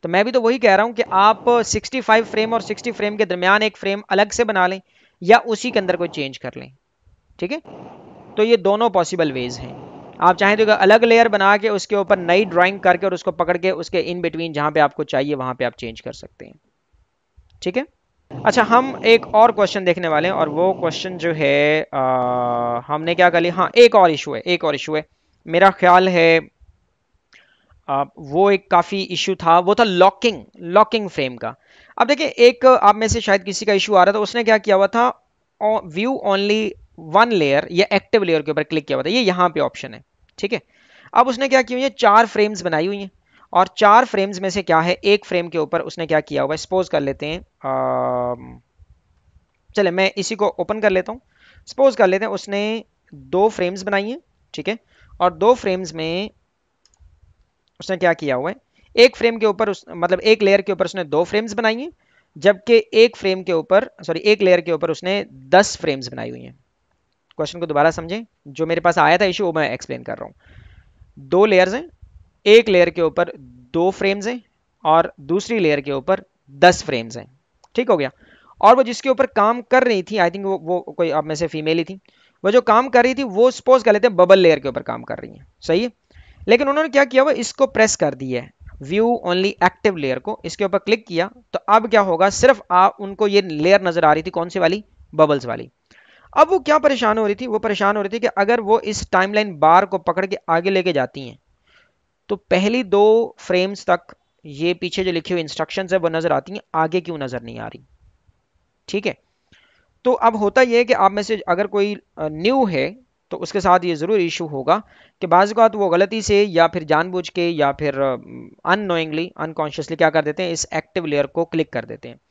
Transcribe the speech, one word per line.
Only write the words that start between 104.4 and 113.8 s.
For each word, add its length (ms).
ये 300
पीछे 300
जो 80
लिखी 220
हुई 80
इंस्ट्रक्शंस 500
है 60
वो 100
नजर 240
आती 200
हैं, 80
आगे 260
क्यों 180
नजर 240
नहीं 160
आ 80
रही, 140
ठीक 180
है? 100
तो 80
अब 240
होता 260
ये 160
है 60
कि 100
आप 180
में 100
से 260
अगर 200
कोई, 260
अ, 340
न्यू 380
है 220
तो 60
उसके 240
साथ 240